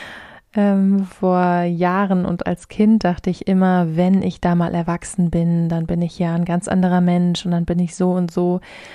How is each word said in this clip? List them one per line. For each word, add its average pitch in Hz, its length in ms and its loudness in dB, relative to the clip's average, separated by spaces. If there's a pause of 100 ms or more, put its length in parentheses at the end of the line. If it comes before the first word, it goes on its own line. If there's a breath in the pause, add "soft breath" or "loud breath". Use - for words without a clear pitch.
(580 loud breath)
Ähm, 196 460 2
vor 180 600 0
Jahren 180 640 0
und 175 220 -4
als 175 220 -6
Kind 214 340 2
dachte 180 260 0
ich - 160 -4
immer, 185 520 2
wenn 185 240 2
ich 180 180 -4
da 175 160 0
mal 175 180 0
erwachsen 175 560 -2
bin, 170 380 0
dann 165 180 -4
bin 170 160 -2
ich 170 160 -6
ja 165 160 -2
ein 170 120 0
ganz 170 240 -2
anderer 185 320 2
Mensch 175 440 0
und 180 60 -2
dann 170 140 0
bin 175 120 -2
ich 175 160 -2
so 180 200 0
und 180 180 -2
so. 180 300 -2 (340 loud breath)